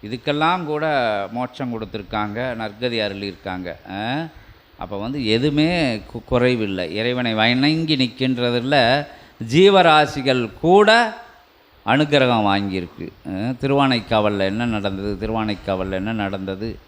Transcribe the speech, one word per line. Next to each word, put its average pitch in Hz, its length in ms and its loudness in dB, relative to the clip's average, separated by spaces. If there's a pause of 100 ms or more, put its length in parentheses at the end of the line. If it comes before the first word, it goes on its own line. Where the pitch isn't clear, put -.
இதுக்கெல்லாம் 151 600 -4
கூட 151 220 -4 (460)
மோட்சம் 123 400 -6
கொடுத்துருக்காங்க, 110 800 -6
நற்கதி 113 460 -6
அருளியிருக்காங்க. 98 760 -8 (140)
ஆ? 120 360 -6 (520)
அப்போ 98 200 -8
வந்து, 123 280 -6
எதுவுமே 143 720 0
கு-, 107 280 -12
குறைவில்லை. 110 680 0
இறைவனை 120 400 -2
வணங்கி 143 640 2
நிற்கின்றதில் 127 1080 0 (420)
ஜீவராசிகள் 151 1120 4
கூட 214 580 6 (680)
அனுக்கிரகம் 127 600 2
வாங்கியிருக்கு. 98 680 -4 (140)
ஆ? - 40 -10
திருவானைக்காவலில் 117 1080 0
என்ன 98 260 0
நடந்தது, 101 560 -4
திருவானைக்காவலில் 101 720 -4
என்ன 98 200 -4
நடந்தது 98 760 -6